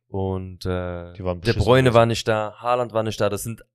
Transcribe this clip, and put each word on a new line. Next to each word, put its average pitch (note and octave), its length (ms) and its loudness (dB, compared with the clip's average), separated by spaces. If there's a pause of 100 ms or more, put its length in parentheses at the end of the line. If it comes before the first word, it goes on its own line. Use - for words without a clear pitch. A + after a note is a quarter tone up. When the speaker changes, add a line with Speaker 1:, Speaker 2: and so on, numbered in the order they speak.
Speaker 1:
Und, F#2+ 580 -8
äh, F2+ 480 -6
Speaker 2:
Die F#2 100 -14
waren F2+ 180 -4
Speaker 1:
De F#2+ 60 -4
Speaker 2:
beschissen A2+ 160 2
Speaker 1:
Bruyne B2+ 260 6
Speaker 2:
gewesen. A2+ 60 4
Speaker 1:
war A#2 100 8
nicht A2+ 220 -2
da, G#2+ 320 -2
Haaland A#2+ 340 0
war A2 100 2
nicht A2 160 -6
da. G#2 100 0
Das G2+ 140 -4
sind A#2 200 -12 (120)